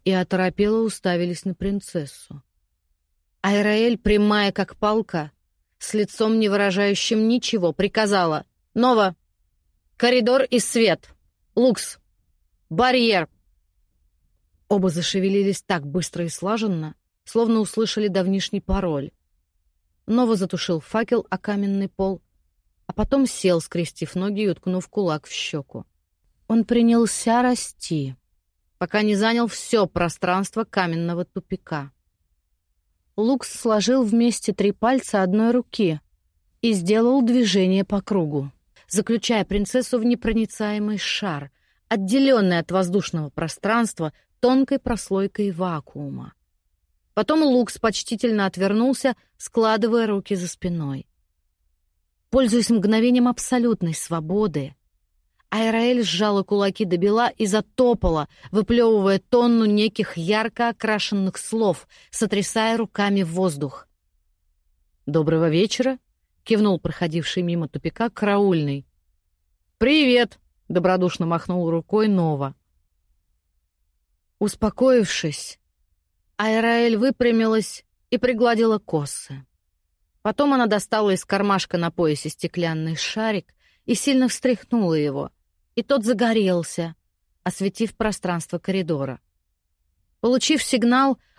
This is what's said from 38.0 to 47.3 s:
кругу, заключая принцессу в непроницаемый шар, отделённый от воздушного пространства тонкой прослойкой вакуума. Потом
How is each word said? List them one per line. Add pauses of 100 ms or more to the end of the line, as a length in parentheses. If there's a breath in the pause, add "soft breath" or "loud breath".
кругу, (360 soft breath)
заключая
принцессу
в
непроницаемый
шар, (380)
отделённый
от
воздушного
пространства (260)
тонкой
прослойкой
вакуума. (800)
Потом